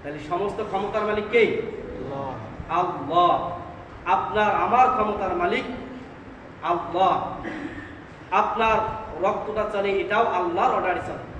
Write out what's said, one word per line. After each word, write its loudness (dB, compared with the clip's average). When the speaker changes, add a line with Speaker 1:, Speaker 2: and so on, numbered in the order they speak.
Speaker 1:
তাহলে -8
সমস্ত -2
ক্ষমতার -2
মালিক 0
কে? 4
Speaker 2:
আল্লাহ। -6
Speaker 1:
আল্লাহ। 2
আপনার 4
আমার 6
ক্ষমতার 0
মালিক 2
আল্লাহ। 2
আপনার 4
রক্তটা 0
চলে, 0
এটাও 2
আল্লাহর 2
অর্ডারে 0
চলে। -10